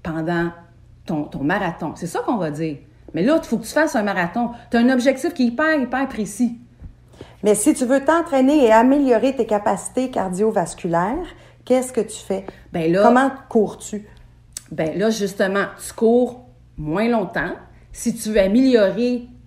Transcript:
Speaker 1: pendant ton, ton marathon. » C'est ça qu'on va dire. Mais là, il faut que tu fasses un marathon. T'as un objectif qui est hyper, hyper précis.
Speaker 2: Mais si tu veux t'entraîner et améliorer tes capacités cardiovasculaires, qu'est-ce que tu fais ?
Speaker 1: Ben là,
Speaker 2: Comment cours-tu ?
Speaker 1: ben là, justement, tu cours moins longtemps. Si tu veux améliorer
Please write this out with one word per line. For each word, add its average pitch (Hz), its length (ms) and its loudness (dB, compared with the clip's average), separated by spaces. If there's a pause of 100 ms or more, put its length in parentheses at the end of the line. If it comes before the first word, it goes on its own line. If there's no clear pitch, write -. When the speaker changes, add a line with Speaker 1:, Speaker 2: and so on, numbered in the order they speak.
Speaker 1:
pendant 170 480 -4 (560)
ton, 151 180 -4
ton - 200 -10
marathon. » 170 520 -4
C'est 175 120 -8
ça - 120 -6
qu'on 339 160 -2
va 170 140 -4
dire. 151 260 -6 (380)
Mais 160 80 -2
là, 277 200 2
il - 40 -16
faut 233 100 -2
que - 80 -8
tu - 80 -12
fasses 302 240 0
un 214 60 0
marathon. 202 480 -4 (200)
T'as 233 100 2
un 240 100 4
objectif 262 420 0
qui 254 120 -2
est - 20 2
hyper, 302 340 0
hyper 262 280 -2
précis. 220 500 -4 (840)
Speaker 2:
Mais 208 120 4
si - 180 2
tu 254 140 -2
veux 269 180 2
t'entraîner 294 600 4
et 220 60 6
améliorer 254 600 4
tes 233 120 -2
capacités 214 640 -2
cardiovasculaires, 190 1160 -2 (380)
qu'est-ce 254 280 0
que 233 100 0
tu - 160 -10
fais ? 196 260 -6 (280)
Speaker 1:
Ben 165 200 0
là, 190 100 4
Speaker 2:
Comment 247 280 6 (180)
cours-tu ? - 580 -2 (640)
Speaker 1:
ben 156 280 -4
là, 208 100 0
justement, 196 560 -2 (220)
tu - 80 -14
cours 240 500 2 (320)
moins 165 320 -2
longtemps. 180 440 -2 (400)
Si - 220 -4
tu 220 160 -8
veux 214 100 2
améliorer 240 840 2 (200)